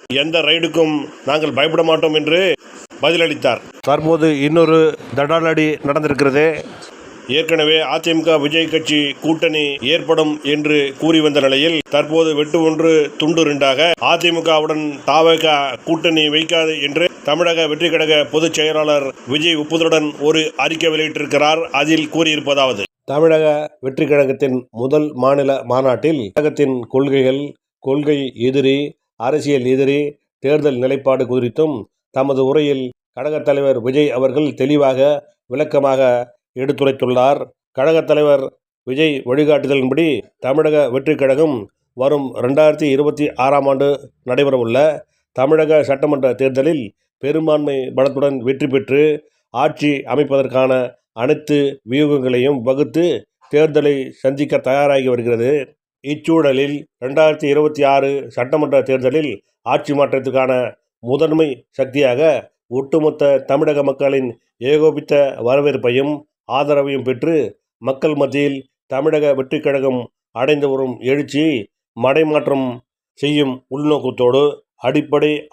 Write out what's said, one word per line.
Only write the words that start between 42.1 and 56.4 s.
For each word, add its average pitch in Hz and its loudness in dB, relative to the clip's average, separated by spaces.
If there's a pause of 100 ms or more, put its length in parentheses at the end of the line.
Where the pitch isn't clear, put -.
ரெண்டாயிரத்தி 151 2
இருபத்தி 147 0
ஆறாம் 139 2
ஆண்டு 139 0 (140)
நடைபெறவுள்ள 131 2 (320)
தமிழக 151 2
சட்டமன்ற 135 0
தேர்தலில் 135 -2 (240)
பெரும்பான்மை 147 -2
பலத்துடன் 135 0
வெற்றி 131 -2
பெற்று 139 0 (200)
ஆட்சி 147 -2
அமைப்பதற்கான 131 0 (200)
அனைத்து 143 -2
வியூகங்களையும் 131 0
வகுத்து 135 -2 (300)
தேர்தலை 147 2
சந்திக்க 139 -2
தயாராகி 139 0
வருகிறது. 120 -2 (300)
இச்சூழலில் 147 0 (220)